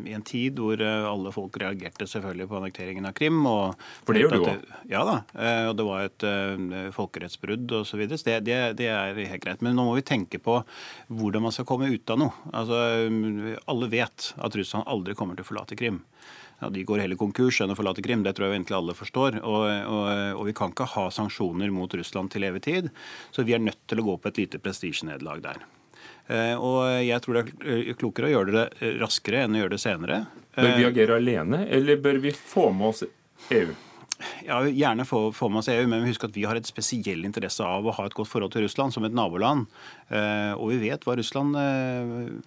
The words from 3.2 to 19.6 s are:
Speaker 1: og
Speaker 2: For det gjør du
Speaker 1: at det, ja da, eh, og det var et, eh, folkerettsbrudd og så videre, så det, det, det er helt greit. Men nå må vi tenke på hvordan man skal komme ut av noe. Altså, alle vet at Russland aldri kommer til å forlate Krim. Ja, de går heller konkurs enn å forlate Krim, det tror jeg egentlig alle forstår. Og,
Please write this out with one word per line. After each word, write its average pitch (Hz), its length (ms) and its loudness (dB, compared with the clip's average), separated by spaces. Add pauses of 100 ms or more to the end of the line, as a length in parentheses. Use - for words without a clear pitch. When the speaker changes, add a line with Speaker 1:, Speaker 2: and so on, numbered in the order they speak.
Speaker 1:
og 101 300 4 (300)
Speaker 2:
For 117 80 4
det 107 100 8
gjør 147 80 8
du 90 160 4
Speaker 1:
at 98 160 0
det, - 240 -18
ja 104 160 0
da, 196 140 2 (180)
eh, 113 320 2
og 113 80 0
det 110 140 0
var 98 180 -2
et, - 160 -10
eh, 98 720 -2
folkerettsbrudd 104 800 -4
og 107 80 0
så 104 160 -6
videre, 110 160 -2
så 135 160 0
det, 113 140 2
det, 120 320 0
det 120 100 0
er 101 320 0
helt 95 240 -6
greit. 92 180 -6
Men 123 140 2
nå 127 80 4
må 120 160 2
vi - 20 2 (140)
tenke 92 240 -2
på 117 240 2 (480)
hvordan 110 300 0
man 113 100 0
skal 123 160 -6
komme 135 240 0
ut 113 240 -2
av 139 80 4
noe. 143 80 2 (220)
Altså, 113 1120 0
alle 120 240 -2
vet - 480 -2
at 107 160 -4
Russland 104 320 -4
aldri 98 240 -4
kommer 95 240 -6
til 92 80 -10
å - 80 -16
forlate 104 240 -8
Krim. 107 300 -4 (540)
Ja, - 80 -6
de 98 160 -4
går 104 160 2
heller 95 160 0
konkurs 113 480 2
enn 98 80 2
å 98 60 -2
forlate 98 260 0
Krim, 120 160 2
det 95 160 2
tror 98 140 0
jeg 101 80 2
egentlig 95 180 -2
alle 87 160 0
forstår. 127 460 0 (100)
Og, 107 160 2